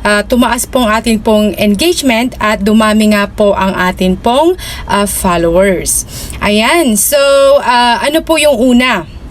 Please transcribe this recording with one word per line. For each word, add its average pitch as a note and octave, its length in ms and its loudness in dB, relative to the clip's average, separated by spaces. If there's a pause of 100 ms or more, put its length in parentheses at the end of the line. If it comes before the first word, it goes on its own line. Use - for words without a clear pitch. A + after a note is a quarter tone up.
ah, G#3 240 0
tumaas B3 400 0
po B3+ 160 -2
ang G#3+ 80 0
atin A3+ 320 0
pong G#3+ 320 2
engagement A#3+ 880 0
at G#3+ 160 0
dumami G#3+ 560 2
nga G3+ 160 -2
po G3+ 240 2
ang F#3+ 160 0
atin F#3 480 -2
pong, D4+ 400 0 (240)
ah, G3+ 240 -2
followers. E3+ 960 0 (400)
Ayan. A3 560 0
So, - 160 -2 (480)
ah, A#3+ 400 0
ano D4+ 160 0
po D#4+ 160 -2
yung D4 240 2
una? B3 480 2 (240)